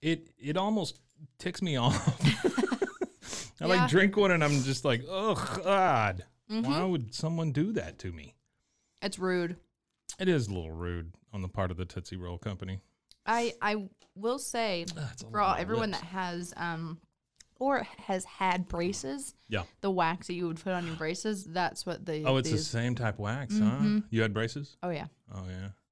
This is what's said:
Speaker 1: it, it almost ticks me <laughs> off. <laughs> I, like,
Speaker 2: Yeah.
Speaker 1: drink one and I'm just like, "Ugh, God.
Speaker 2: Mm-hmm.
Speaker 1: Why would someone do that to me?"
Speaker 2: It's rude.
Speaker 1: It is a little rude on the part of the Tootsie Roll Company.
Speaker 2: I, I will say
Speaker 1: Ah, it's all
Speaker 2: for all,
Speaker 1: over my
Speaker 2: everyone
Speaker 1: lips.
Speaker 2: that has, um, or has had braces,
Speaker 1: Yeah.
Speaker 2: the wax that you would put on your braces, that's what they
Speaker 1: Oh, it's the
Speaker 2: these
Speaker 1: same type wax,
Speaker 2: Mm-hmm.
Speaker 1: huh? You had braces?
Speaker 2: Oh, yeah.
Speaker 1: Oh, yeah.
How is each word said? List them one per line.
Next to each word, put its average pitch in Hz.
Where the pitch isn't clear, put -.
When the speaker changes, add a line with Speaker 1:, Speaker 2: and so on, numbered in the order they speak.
Speaker 1:
it, 160
it 147
almost 196
ticks -
me 165
<laughs> -
off. 120
<laughs> -
I, 156
like, 185
Speaker 2:
Yeah. 165
Speaker 1:
drink 202
one 202
and 165
I'm 147
just 131
like, 123
"Ugh, 190
God. 143
Speaker 2:
Mm-hmm. 226
Speaker 1:
Why 165
would 151
someone 165
do 160
that -
to 92
me?" 73
Speaker 2:
It's 202
rude. 180
Speaker 1:
It 185
is 147
a 101
little 82
rude 85
on 101
the 92
part 92
of 87
the 90
Tootsie 90
Roll 87
Company. 95
Speaker 2:
I, 233
I 208
will 233
say 214
Speaker 1:
Ah, 147
it's -
all 110
Speaker 2:
for 208
all, 196
Speaker 1:
over -
my -
Speaker 2:
everyone 220
Speaker 1:
lips. 175
Speaker 2:
that 165
has, 175
um, 165
or 269
has 190
had 185
braces, 202
Speaker 1:
Yeah. 104
Speaker 2:
the 196
wax 180
that 180
you 175
would 165
put 190
on 175
your 160
braces, 185
that's 170
what -
they 156
Speaker 1:
Oh, 135
it's 131
the 110
Speaker 2:
these 151
Speaker 1:
same 120
type 117
wax, 123
Speaker 2:
Mm-hmm. 208
Speaker 1:
huh? 208
You 113
had 110
braces? 117
Speaker 2:
Oh, 180
yeah. 156
Speaker 1:
Oh, 95
yeah. 92